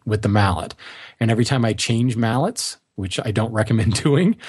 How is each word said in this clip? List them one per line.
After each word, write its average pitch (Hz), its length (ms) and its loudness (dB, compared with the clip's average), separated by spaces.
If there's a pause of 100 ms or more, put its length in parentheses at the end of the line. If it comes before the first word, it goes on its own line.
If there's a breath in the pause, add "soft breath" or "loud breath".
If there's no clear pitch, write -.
with 107 160 -2
the 101 80 0
mallet. 98 440 0 (460 loud breath)
And 113 100 2
every 117 140 2
time 120 220 0
I 110 80 2
change 117 420 0
mallets, 120 640 -2 (180)
which 95 240 -6
I 110 120 -2
don't 110 200 0
recommend 110 420 2
<laughs> - 80 -4
doing, 170 360 4 (120)